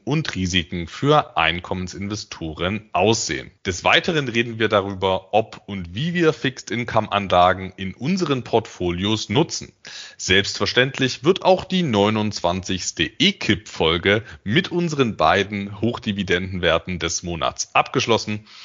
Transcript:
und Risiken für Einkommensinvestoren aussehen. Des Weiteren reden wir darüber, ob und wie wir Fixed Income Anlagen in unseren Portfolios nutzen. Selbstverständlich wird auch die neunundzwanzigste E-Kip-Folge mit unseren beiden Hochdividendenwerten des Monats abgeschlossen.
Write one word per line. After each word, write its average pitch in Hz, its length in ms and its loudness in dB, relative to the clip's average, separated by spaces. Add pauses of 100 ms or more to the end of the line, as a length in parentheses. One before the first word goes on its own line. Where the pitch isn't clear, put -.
und 143 320 -2
Risiken 90 500 -2
für - 500 2
Einkommensinvestoren 90 1600 -4
aussehen. 90 580 0 (160)
Des 92 160 -4
Weiteren 143 460 2
reden 117 320 -2
wir 110 80 2
darüber, 98 640 0
ob 110 320 0
und 92 300 -8
wie 165 180 -2
wir 160 180 2
Fixed - 380 -6
Income 113 400 -2
Anlagen 92 680 4
in 95 180 -8
unseren 147 500 -2
Portfolios 101 840 -2
nutzen. - 420 0 (440)
Selbstverständlich 123 1080 0
wird 190 180 2
auch 185 220 4
die 185 180 0
neunundzwanzigste 101 1200 0
E-Kip-Folge 98 1200 2 (220)
mit 131 260 0
unseren 151 460 0
beiden 98 640 0
Hochdividendenwerten 92 1200 -2
des 82 240 -4
Monats 80 500 -4
abgeschlossen. 110 720 0 (180)